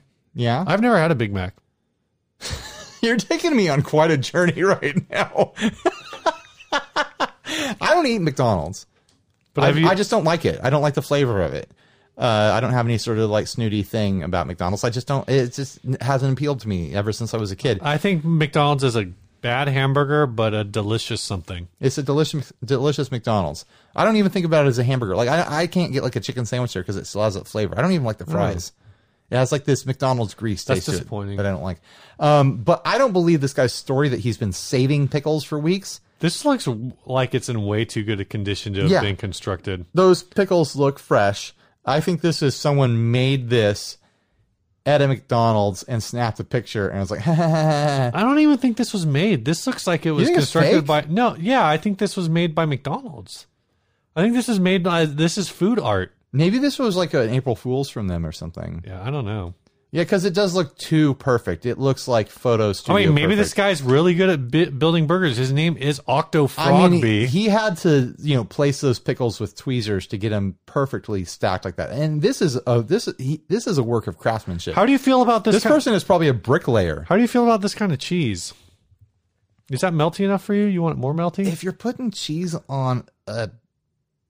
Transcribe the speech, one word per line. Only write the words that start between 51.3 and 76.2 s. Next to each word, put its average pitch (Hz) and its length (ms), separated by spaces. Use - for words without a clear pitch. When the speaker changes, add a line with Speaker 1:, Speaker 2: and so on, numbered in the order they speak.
Speaker 2:
yeah, 214 280
I 151 100
think 196 220
this 196 180
was 175 140
made 165 240
by 165 100
McDonald's. 156 800
I 160 60
think 233 120
this 247 140
is 220 120
made 180 220
by, 170 240
this 151 300
is 190 140
food 214 280
art. 101 340
Speaker 1:
Maybe 175 260
this 277 200
was, 220 180
like, 180 180
an 123 160
April 127 240
Fool's 127 360
from 104 180
them 85 160
or 78 80
something. 82 540
Speaker 2:
Yeah, 92 160
I 113 80
don't 143 160
know. 98 260
Speaker 1:
Yeah, 165 100
'cause 175 220
it 196 100
does 190 220
look 175 200
too 156 380
perfect. 113 500
It 120 140
looks 131 300
like 113 200
photo 110 420
Speaker 2:
I - 20
Speaker 1:
studio 190 340
Speaker 2:
mean, 156 80
maybe 160 220
this 202 140
Speaker 1:
perfect. - 60
Speaker 2:
guy's 196 280
really 156 300
good 190 140
at 139 220
bi-, 156 140
building 156 420
burgers. 170 300
His 131 160
name 156 240
is 139 320
Octo 143 500
Speaker 1:
I 147 300
mean, 117 120
Speaker 2:
Frogby. 110 200
Speaker 1:
he, 117 60
he 220 60
had 208 300
to, 139 400
you 147 160
know, 123 80
place 139 380
those 127 180
pickles 120 400
with 104 160
tweezers 107 540
to 107 100
get 107 140
'em 101 240
perfectly 110 580
stacked 92 400
like 92 120
that. 85 160
And 151 300
this 233 200
is 131 240
a, 120 160
this, 175 260
he, 139 280
this 233 220
is 170 100
a 123 60
work 113 240
of 90 100
craftsmanship. 101 560
Speaker 2:
How 190 100
do 247 60
you 277 80
feel 262 240
about 226 220
this 214 100
Speaker 1:
This 226 80
Speaker 2:
ki-, 226 60
Speaker 1:
person 285 260
is 180 80
probably 170 240